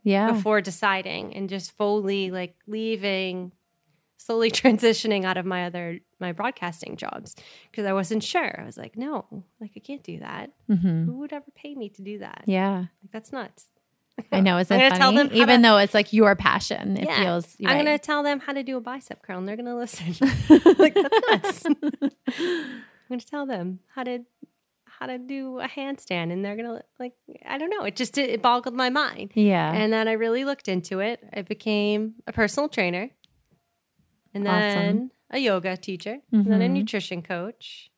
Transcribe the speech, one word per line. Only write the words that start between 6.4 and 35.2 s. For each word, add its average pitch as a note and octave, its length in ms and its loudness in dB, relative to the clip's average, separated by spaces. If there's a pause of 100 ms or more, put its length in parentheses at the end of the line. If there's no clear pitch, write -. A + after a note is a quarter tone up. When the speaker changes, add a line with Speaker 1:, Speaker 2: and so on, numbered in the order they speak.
Speaker 2:
jobs - 380 -12 (380)
'cause G#3 120 -6
I F#3+ 80 0
wasn't G3 300 -2
sure. - 380 -4
I - 20 -14
was - 140 -16
like, - 180 -16
"No, C4 300 -8 (340)
like, G#3+ 160 -16
I G#3+ 40 -20
can't C#4 240 -16
do E3+ 160 -14
that. - 320 -14 (180)
Speaker 1:
Mm-hmm. E3+ 360 2
Speaker 2:
Who B3 120 -4
would D4 160 -12
ever C#4+ 220 -14
pay D4 180 -16
me A3+ 160 -10
to G3+ 140 -20
do G#3 160 -12
that? - 260 -16
Speaker 1:
Yeah. F#3+ 320 2 (240)
Speaker 2:
Like, - 100 -20
that's A3 200 -14
nuts." - 400 -14 (600)
Speaker 1:
I F#3+ 100 2
know, F#3 160 6
Speaker 2:
<laughs> F#3 60 2
Speaker 1:
isn't G3 120 2
Speaker 2:
I'm B3+ 60 6
Speaker 1:
it C4+ 80 8
Speaker 2:
gonna F#3 100 2
tell F3+ 140 8
Speaker 1:
funny? A#3 40 6
Speaker 2:
them C#4 140 4
how - 100 -4
Speaker 1:
Even A#3+ 220 8
Speaker 2:
to A#3 40 10
Speaker 1:
though G#3+ 100 10
it's, G3+ 180 4
like, G#3 180 2
your G#3 220 6
passion, - 600 0
it - 120 -4
Speaker 2:
Yeah. B3 160 2
Speaker 1:
feels F3 320 -2 (100)
Speaker 2:
I'm C#4 120 4
gonna D4 140 2
Speaker 1:
right. D4 120 0
Speaker 2:
tell D4 180 -2
them C#4+ 180 -2
how C#4 140 -8
to C#4 80 -4
do C4 160 -6
a A#3+ 40 -6
bicep B3+ 420 -14
curl F3+ 160 -10
and F#3+ 100 -6
they're A3 80 -8
gonna A#3+ 180 -8
listen. G3+ 440 -8
Speaker 1:
<laughs> D4+ 580 6
Speaker 2:
Like, D#4 160 6
that's G4+ 340 4
nuts. - 380 0
I'm D4 1160 -4 (280)
gonna B3 120 -8
tell C#4+ 260 -8
them F#3 320 -6 (160)
how C4 80 -8
to, B3 160 -6 (680)
how - 220 -14
to B3+ 100 -8
do C4 440 -10
a C4 80 -6
handstand F#3+ 640 -6
and F#3+ 100 -4
they're G3+ 140 -6
gonna, A#3 260 -10 (160)
like, B3 140 -12 (320)
I C#4 120 -8
don't D#4+ 120 -6
know. G4+ 160 -4
It D4+ 100 -6
just, C4 220 -4
it A#3+ 240 -2
boggled B3 340 0
my B3+ 140 0
mind. C4 460 -4
Speaker 1:
Yeah. F#3 380 4
Speaker 2:
And G#3+ 200 2
then A3 160 0
I - 40 0
really A3+ 300 -2
looked C#4 240 -6
into F#3 320 -4
it. A3+ 240 -4 (100)
I G#3 100 -8
became G#3 720 -2 (120)
a - 60 -10
personal A#3 340 0
trainer F#3+ 420 -2 (1200)
and G3+ 140 -4
Speaker 1:
Awesome. F3+ 140 4
Speaker 2:
then G3+ 500 0 (200)